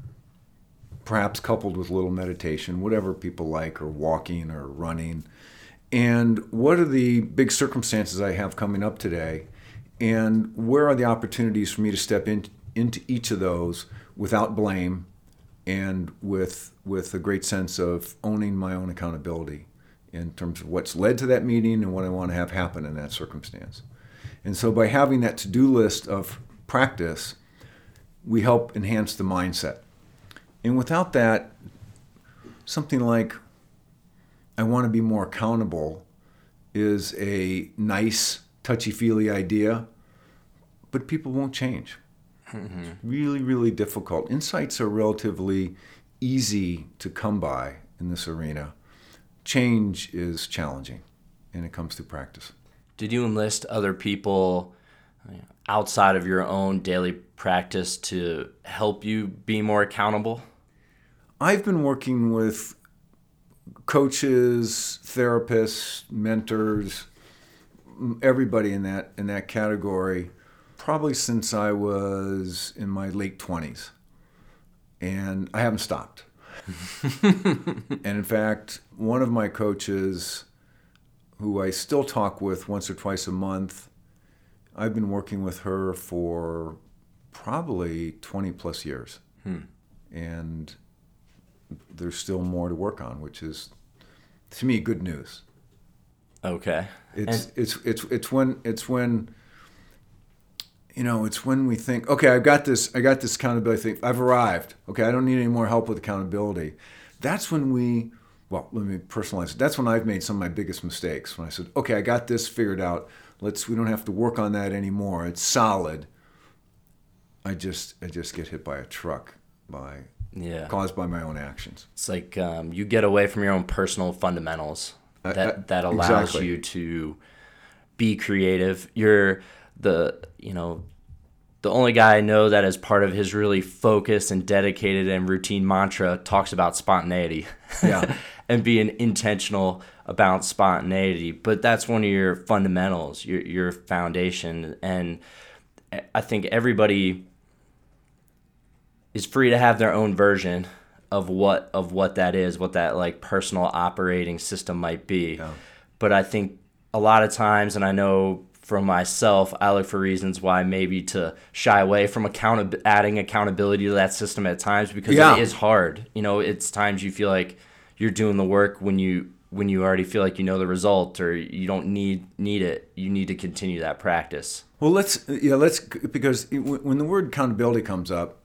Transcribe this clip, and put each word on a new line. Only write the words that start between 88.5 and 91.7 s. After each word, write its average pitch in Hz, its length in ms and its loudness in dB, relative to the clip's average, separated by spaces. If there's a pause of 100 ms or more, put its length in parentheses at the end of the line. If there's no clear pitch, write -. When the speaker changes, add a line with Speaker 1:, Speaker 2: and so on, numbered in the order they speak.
Speaker 1:
plus 85 340 -10
years. 65 360 -12 (240)
Speaker 2:
Hmm. 90 160 -8 (520)
Speaker 1:
And 82 640 -12 (1200)